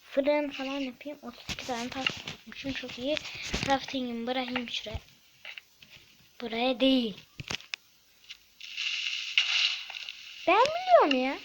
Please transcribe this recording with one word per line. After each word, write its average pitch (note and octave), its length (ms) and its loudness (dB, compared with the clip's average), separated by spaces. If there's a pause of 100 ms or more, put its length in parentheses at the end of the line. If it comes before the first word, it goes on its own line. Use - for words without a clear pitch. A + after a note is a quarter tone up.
Fırın C#4+ 480 2
falan C#4 300 -4
yapayım. C#4+ 420 -8
Otuz - 280 -14
iki - 180 -8
tane B3 220 -4
taş C4 160 -6
toplamışım. - 680 -12
Çok - 260 -10
iyi. C#4 160 -4 (500)
Crafting'imi B3+ 640 -2
bırakayım B3 420 -4
şuraya. - 300 -8 (1400)
Buraya A#3+ 380 0
değil. B3+ 380 4 (3250)
Ben F#4 120 8
biliyorum D5 680 6
ya. C#4+ 200 -2